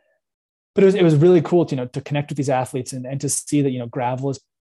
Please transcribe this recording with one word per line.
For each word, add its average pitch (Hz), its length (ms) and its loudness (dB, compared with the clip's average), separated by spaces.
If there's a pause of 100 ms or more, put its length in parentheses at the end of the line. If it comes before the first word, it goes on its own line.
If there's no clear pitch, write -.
(760)
but 196 80 2
it 190 40 8
was, 190 100 6
it 185 80 2
was 156 120 4
really 175 240 6
cool 170 240 2
to, 151 100 -6
you 131 60 -4
know, 123 60 -6
to 135 160 -10
connect 143 280 -6
with 143 60 -10
these 139 140 -2
athletes 127 420 -4
and, 127 140 -10
and 135 160 -8
to 143 60 -4
see 147 340 -2
that, 135 80 0
you 127 80 -6
know, 120 80 -8
gravel 127 420 -4
is 131 120 -6 (240)